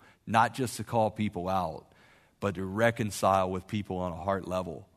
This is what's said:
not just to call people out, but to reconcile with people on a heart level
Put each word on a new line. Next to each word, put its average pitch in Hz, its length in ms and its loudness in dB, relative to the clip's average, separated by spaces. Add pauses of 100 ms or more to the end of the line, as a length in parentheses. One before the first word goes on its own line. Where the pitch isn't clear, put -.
(260)
not 113 260 4
just 123 240 -4
to 107 80 -8
call 110 260 2
people 101 380 -4
out, 92 380 -2 (520)
but 98 180 -2
to 95 80 -4
reconcile 98 840 2
with 92 160 -6
people 101 300 -4
on 90 160 -2
a 82 40 -8
heart 95 300 -2
level 87 400 -4 (100)